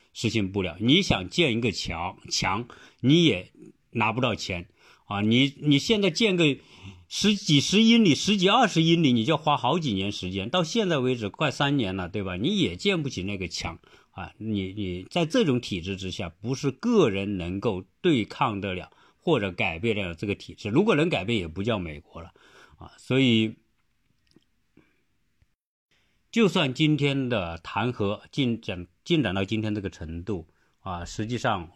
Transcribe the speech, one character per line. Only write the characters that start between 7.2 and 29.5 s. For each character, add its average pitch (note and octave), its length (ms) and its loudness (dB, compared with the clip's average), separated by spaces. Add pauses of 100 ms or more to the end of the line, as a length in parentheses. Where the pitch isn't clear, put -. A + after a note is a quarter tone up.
几、 D3+ 260 4
十 G3+ 220 4
英 A3+ 200 8
里、 D#3+ 120 6
十 G3 240 0
几、 F3+ 100 4
二 A#3 180 4
十 E3 160 2
英 E3 200 4
里， C3+ 100 4
你 A#2 100 4
就 C3+ 100 0
要 D3+ 40 2
花 D3 180 0
好 C3+ 240 0
几 D3+ 140 -2
年 G2 180 -2
时 F#2 200 -8
间。 G2 180 -4
到 F#3 160 0
现 G3+ 240 -2
在 D#3+ 100 0
为 B2+ 160 0
止 A2 140 -4
快 D3 220 -4
三 C#3+ 260 0
年 G2 180 0
了， F#2 140 -6
对 G#2 140 -6
吧？ F#2 140 -6
你 E3+ 220 -2
也 G2+ 160 0
建 F3+ 280 -2
不 C3+ 80 -4
起 F#2+ 120 -6
那 G2+ 140 -4
个 F#2 120 -6
墙 E2 300 -10 (340)
啊。 F2+ 260 -14
你， G2+ 340 -4
你 F#2+ 380 -6
在 E3+ 160 0
这 A3 180 2
种 B2+ 160 0
体 F2+ 220 -6
制 F#2+ 140 -6
之 F#2+ 140 -8
下， F#2 200 -8
不 A#2+ 240 -8
是 C#3 160 -4
个 G#3 400 2
人 G2 260 -4
能 F2+ 240 -4
够 F#2+ 240 -2 (160)
对 C#3 240 2
抗 G#2 380 -4
得 G2 100 -4
了 F2+ 180 -10 (300)
或 D#3 180 2
者 G2 140 -2
改 E2+ 260 -4
变 A2 160 0
得 G2 140 -4
了 E2+ 60 -8
这 G#2 120 -8
个 G2+ 80 0
体 - 200 -14
制。 - 160 -8
如 D3+ 140 4
果 G#3+ 120 2
能 D#3+ 140 2
改 G2 160 -2
变， A#2 120 0
也 E2+ 80 -4
不 E2 160 -6
叫 A2 160 -2
美 D#2+ 220 -8
国 - 220 -18
了 F2 100 -20 (460)
啊。 - 180 -20
所 C3 240 0
以 A2 360 4 (2750)
就 A3 180 4
算 D3+ 240 0
今 D3+ 240 2
天 C3+ 320 0
的 F2 300 -2
弹 A#2+ 340 -4
劾 G#2 380 -2
进 A#2+ 280 0
展， F2+ 280 -10 (180)
进 D#3+ 180 2
展 F#2 120 0
到 G2 100 0
今 A2 160 -2